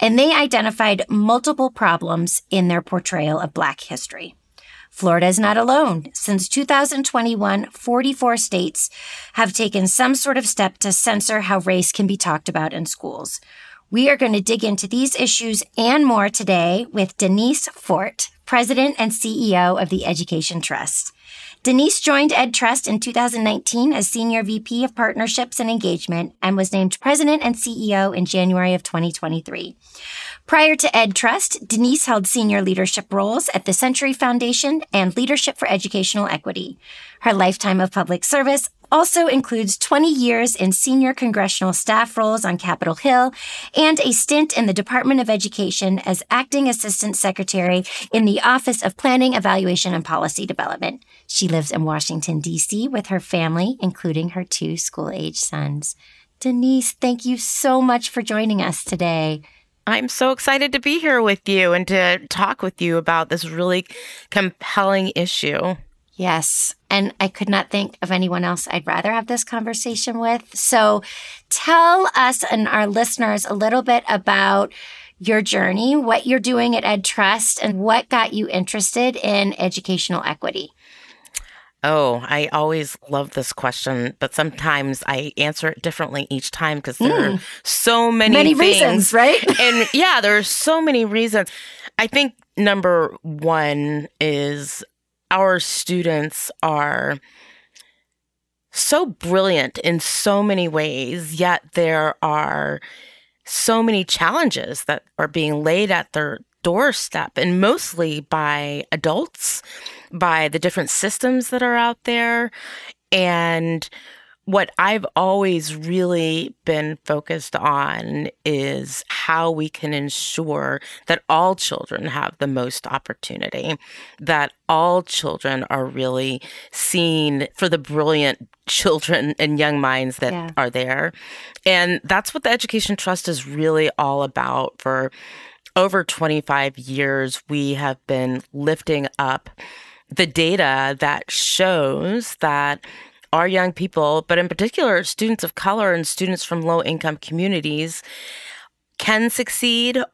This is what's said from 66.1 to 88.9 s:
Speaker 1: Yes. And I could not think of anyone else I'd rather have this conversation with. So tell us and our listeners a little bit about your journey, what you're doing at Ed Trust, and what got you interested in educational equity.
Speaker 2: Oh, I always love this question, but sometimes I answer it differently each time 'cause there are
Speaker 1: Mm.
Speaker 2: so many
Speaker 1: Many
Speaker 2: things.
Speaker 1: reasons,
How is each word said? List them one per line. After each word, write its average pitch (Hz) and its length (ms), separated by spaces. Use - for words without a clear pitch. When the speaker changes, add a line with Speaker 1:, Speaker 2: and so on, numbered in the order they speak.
Speaker 1:
Yes. 165 600
And 196 300
I 190 80
could 196 200
not 196 220
think 202 320
of 180 80
anyone 180 340
else 175 240
I'd 170 180
rather 170 260
have 226 160
this 240 160
conversation 226 720
with. 233 240
So 208 500
tell 339 680
us 254 360
and 214 180
our 214 180
listeners 220 600
a - 80
little 220 280
bit 247 260
about 196 640
your 214 220
journey, 208 560
what 233 300
you're 254 140
doing 240 340
at 220 100
Ed 202 200
Trust, 208 580
and 196 160
what 220 300
got 226 260
you 208 140
interested 220 680
in 202 420
educational - 640
equity. - 460
Speaker 2:
Oh, 135 400
I 147 240
always 151 500
love 139 220
this - 220
question, 127 640
but - 160
sometimes 143 720
I 139 300
answer 151 320
it 156 140
differently 147 460
each 135 220
time 151 320
'cause - 160
there 285 180
are 285 180
Speaker 1:
Mm. 185 60
Speaker 2:
so 233 480
many 226 240
Speaker 1:
Many 294 200
Speaker 2:
things. 277 60
Speaker 1:
reasons, 202 520